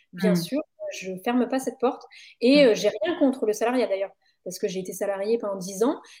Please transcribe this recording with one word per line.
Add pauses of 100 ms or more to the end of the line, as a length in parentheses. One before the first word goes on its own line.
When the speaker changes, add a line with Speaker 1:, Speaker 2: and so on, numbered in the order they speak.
(120)
Speaker 1:
bien
Speaker 2:
Hmm.
Speaker 1:
sûr, (320)
je (120)
ferme
pas
cette
porte (380)
et,
Speaker 2:
Hmm.
Speaker 1:
euh,
j'ai (120)
rien
contre
le
salariat
d'ailleurs, (340)
parce
que
j'ai
été
salariée
pendant
dix
ans. (220)